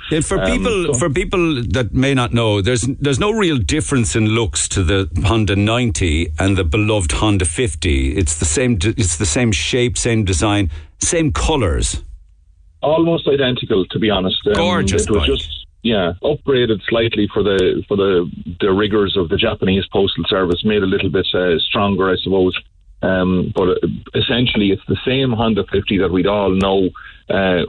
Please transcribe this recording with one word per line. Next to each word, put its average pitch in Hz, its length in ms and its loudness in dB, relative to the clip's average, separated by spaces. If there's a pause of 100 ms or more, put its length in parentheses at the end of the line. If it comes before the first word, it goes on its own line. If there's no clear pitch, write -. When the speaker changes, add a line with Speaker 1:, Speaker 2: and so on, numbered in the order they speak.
Speaker 1:
And 160 160 0
for 196 140 -2
Speaker 2:
Um, 190 100 0
Speaker 1:
people, 190 360 0
Speaker 2:
so 147 80 0
Speaker 1:
for 139 160 0
people 170 540 0
that 117 300 -2
may 131 200 2
not 123 200 0
know, 110 280 2
there's, 120 220 0
there's 135 360 -2
no 202 120 2
real 190 260 2
difference 123 580 0
in 110 140 2
looks 113 400 -2
to 98 140 0
the 95 260 0 (160)
Honda 107 320 0
ninety 98 720 0 (100)
and 98 180 2
the 95 60 0
beloved 107 480 0
Honda 101 340 2
fifty. 73 680 -2
It's 90 240 0
the - 60 -2
same 123 320 0
d-, 104 200 0
it's 101 200 -2
the - 80 -2
same 117 260 0
shape, 123 460 0
same 113 260 0
design, 98 480 0 (280)
same 160 340 0
colours. 113 680 0 (800)
Speaker 2:
Almost 165 460 0
identical, 123 600 0
to - 120 -4
be 107 100 2
honest. 92 380 0
Um, 104 60 4
Speaker 1:
Gorgeous 98 540 0
Speaker 2:
it 113 40 0
was 104 80 2
Speaker 1:
bike. - 80 0
Speaker 2:
just, - 380 -4 (160)
yeah, 98 320 0 (100)
upgraded 123 640 0
slightly 110 460 0
for 104 100 0
the, 92 460 2
for 104 80 0
the, 92 340 2 (300)
the 101 100 2
rigours 101 460 2
of 90 100 0
the 95 80 -2
Japanese 98 560 0
Postal 98 380 0
Service, 92 340 0
made 104 200 2
a 95 40 2
little 95 220 0
bit, 90 240 0
uh, 90 260 2
stronger, 98 500 0
I 92 140 0
suppose. 92 340 2 (440)
Um, 92 520 0
but, 98 140 0
uh, 90 200 0 (280)
essentially, 117 560 0
it's 95 160 -2
the 101 80 0 (100)
same 131 280 0
Honda 110 360 0
fifty 98 280 0
that 92 120 2
we'd 90 180 2
all 101 240 2
know, 95 380 2 (400)
uh, 92 400 2